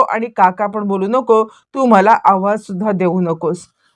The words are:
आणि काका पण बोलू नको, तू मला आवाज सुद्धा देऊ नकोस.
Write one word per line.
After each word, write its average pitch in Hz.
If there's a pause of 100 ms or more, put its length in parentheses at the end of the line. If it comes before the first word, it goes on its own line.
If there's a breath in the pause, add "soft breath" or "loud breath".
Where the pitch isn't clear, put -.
आणि 226
काका 202
पण 208
बोलू 196
नको, 226 (320 loud breath)
तू 269
मला 214
आवाज 196
सुद्धा 196
देऊ 180
नकोस. 170 (300)